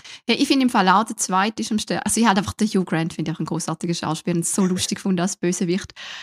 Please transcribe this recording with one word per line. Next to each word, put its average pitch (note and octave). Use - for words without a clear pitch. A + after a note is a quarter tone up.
Ja, A#3
ich C4+
finde C#4
im B3
Fall A3
auch F#3+
der A3+
zweite G3
ist -
am G#3+
stärksten. -
Also -
ich A#3
halt F#3+
einfach -
den G#3+
Hugh F#3
Grant, E3
finde D#3+
ich -
auch -
einen D#3
grossartigen E3+
Schauspieler E3+
und E3+
so -
lustig F#3
gefunden F#3
als F3+
Bösewicht. F3+